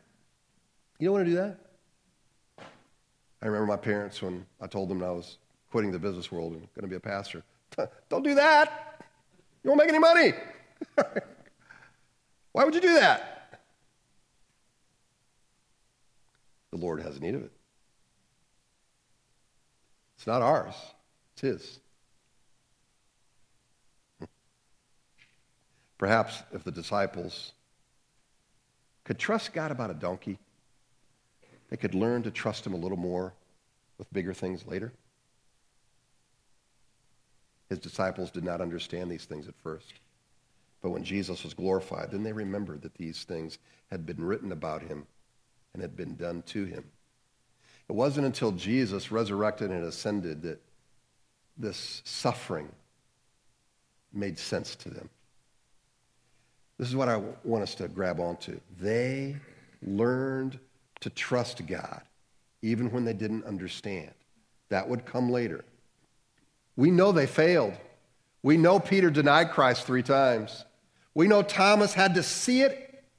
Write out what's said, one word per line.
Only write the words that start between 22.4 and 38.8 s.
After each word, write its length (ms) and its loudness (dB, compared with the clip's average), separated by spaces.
Perhaps 460 2
if 120 -14
the 80 -8
disciples 800 -6
could 140 -4
trust 340 -2
God 180 -6
about 200 -6
a 40 -8
donkey, 460 -8
they 60 -6
could 180 -4
learn 280 0
to 80 -8
trust 360 -6
him 60 -6
a 60 -6
little 180 -6
more 380 -6
with 140 -16
bigger 200 -6
things 340 -8
later. 260 -8
His 100 -6
disciples 520 -4
did 140 -8
not 180 -6
understand 480 -8